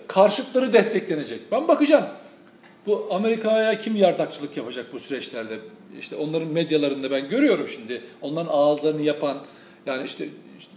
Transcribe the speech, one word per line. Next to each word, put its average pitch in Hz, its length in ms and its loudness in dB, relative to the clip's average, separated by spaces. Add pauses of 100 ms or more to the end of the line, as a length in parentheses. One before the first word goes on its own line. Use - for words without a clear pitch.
karşıtları 214 640 2
desteklenecek. 165 680 2 (120)
Ben 277 160 0
bakacağım. 285 380 4 (800)
Bu 208 260 -2
Amerika'ya 220 680 2
kim 220 160 -4
yardakçılık 160 640 2
yapacak 123 360 -8
bu 127 60 -12
süreçlerde? 113 600 -8 (400)
İşte - 160 -12
onların 156 320 -4
medyalarında 147 640 0
ben 139 180 -2
görüyorum 214 380 2
şimdi. 117 340 -8 (200)
Onların 160 320 -6
ağızlarını 147 480 2
yapan, 147 360 0 (480)
yani 131 200 -4
işte, - 220 -10 (320)
işte - 180 -20